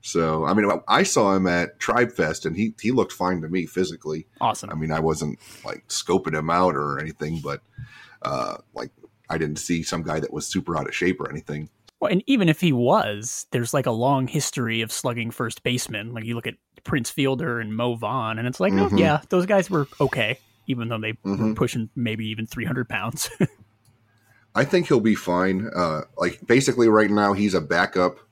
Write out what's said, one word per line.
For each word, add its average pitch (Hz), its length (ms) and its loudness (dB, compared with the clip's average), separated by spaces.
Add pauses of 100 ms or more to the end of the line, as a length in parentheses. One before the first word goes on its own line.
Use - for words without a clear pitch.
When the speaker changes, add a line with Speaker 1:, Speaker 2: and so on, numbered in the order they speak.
Speaker 1:
So, 80 440 0
I 80 80 2
mean, 104 160 4 (180)
I 135 160 4
saw 104 320 4
him 95 120 2
at 87 320 0
Tribe 120 320 2
Fest, - 340 -2
and 80 100 -4
he, 110 260 -2
he 110 100 0
looked 120 220 2
fine 90 280 0
to 78 60 -8
me 87 180 -2
physically. 82 640 -4 (120)
Speaker 2:
Awesome. - 300 -2
Speaker 1:
I 80 60 -8
mean, 78 160 -2
I 80 80 0
wasn't, 80 400 -2 (260)
like, - 220 -12
scoping - 500 0
him 78 120 -2
out 87 260 4
or 71 240 -4
anything, 78 400 -6
but, 71 220 -8 (600)
uh, 58 360 -4 (160)
like, - 180 -8 (380)
I 82 80 -2
didn't 76 220 -2
see 85 240 -2
some 82 200 -4
guy 78 160 -2
that 76 120 -6
was 76 140 -8
super 85 320 -4
out 71 100 -4
of - 80 -8
shape 90 240 0
or - 100 -6
anything. 76 400 -8 (300)
Speaker 2:
Well, - 120 0
and 180 160 2
even 214 220 4
if 151 120 2
he 175 100 4
was, 120 800 0
there's, 120 220 -2
like, 139 120 0
a 127 60 0
long 131 360 2
history 117 540 -2
of 110 100 -4
slugging 117 400 -4
first - 320 -6
basemen. 120 500 -4
Like, 110 120 -10
you 117 100 -4
look 117 120 -6
at - 80 -8 (280)
Prince 131 260 -2
Fielder 135 500 -2
and 110 160 -6
Mo 120 200 -2
Vaughn, 110 420 -4
and 117 100 -4
it's 123 120 -6
like, 202 140 2
Speaker 1:
Mm-hmm. 98 220 2
Speaker 2:
oh, - 40 4
yeah, 151 300 4
those 180 160 2
guys 196 240 2
were 156 180 0 (120)
okay, 127 400 0 (280)
even 120 220 -2
though 113 100 -4
they 110 140 -4
Speaker 1:
Mm-hmm. 101 360 0
Speaker 2:
were 110 60 -2
pushing 117 400 -2
maybe 113 320 -2
even 110 180 -6
three 117 200 -6
hundred 127 240 -2
pounds. 107 460 -6
<laughs> - 40 -20 (1160)
Speaker 1:
I 127 100 4
think 170 220 2
he'll 135 120 6
be 107 140 4
fine. 92 640 0
Uh, 80 260 0 (160)
like, 90 300 -2
basically 123 400 6
right 107 240 6
now, 104 220 4
he's 101 200 2
a 87 80 2
backup 90 560 2 (140)